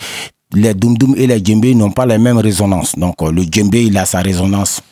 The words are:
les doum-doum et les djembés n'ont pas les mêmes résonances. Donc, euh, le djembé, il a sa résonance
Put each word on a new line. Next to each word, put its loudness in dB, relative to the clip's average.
les 2
doum-doum 2
et 2
les 0
djembés 2
n'ont 2
pas -2
les 2
mêmes 2
résonances. 0
Donc, -2
euh, -2
le 0
djembé, 0
il 0
a 0
sa -2
résonance -2